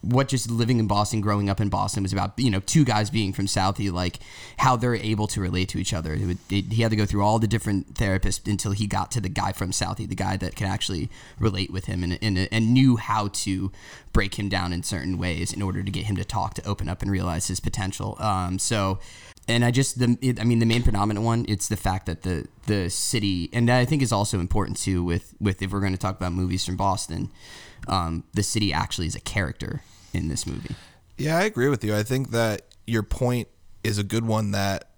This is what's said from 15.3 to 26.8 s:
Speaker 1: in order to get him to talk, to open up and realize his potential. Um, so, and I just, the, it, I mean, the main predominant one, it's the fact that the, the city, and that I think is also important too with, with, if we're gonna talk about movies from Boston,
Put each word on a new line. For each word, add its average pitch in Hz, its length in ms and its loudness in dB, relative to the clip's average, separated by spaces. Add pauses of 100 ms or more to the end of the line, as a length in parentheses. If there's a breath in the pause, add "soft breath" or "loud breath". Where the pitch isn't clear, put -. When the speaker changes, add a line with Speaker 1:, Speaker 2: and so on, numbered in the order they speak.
Speaker 1:
in 101 100 -6
order 95 220 -2
to 98 60 -4
get 92 160 -4
him 98 100 0
to 92 80 -2
talk, - 300 -4
to - 120 -8
open - 220 -4
up 90 140 -4
and 98 80 -2
realize 90 360 0
his 92 140 -4
potential. 95 600 -4
Um, 92 380 0
so, 98 400 0 (480 loud breath)
and 117 180 4
I 120 60 6
just, 127 300 2
the, 120 200 4
it, 123 200 0
I 110 40 0
mean, 117 140 6
the 113 80 4
main 120 160 4
predominant 104 420 2
one, 117 240 2
it's 104 200 0
the 104 80 0
fact 92 300 -2
that 82 160 -6
the, 87 240 -2 (200)
the 95 240 2
city, 98 640 0
and 120 160 4
that 123 100 6
I 123 60 4
think 143 180 2
is 120 100 2
also 101 280 2
important 92 380 0
too 92 260 0
with, 85 360 -2
with, 101 220 0
if 95 80 -4
we're 101 100 -2
gonna 95 160 0
talk 95 200 -4
about 90 160 -4
movies 92 340 -2
from 90 100 -4
Boston, 95 540 -2 (560 loud breath)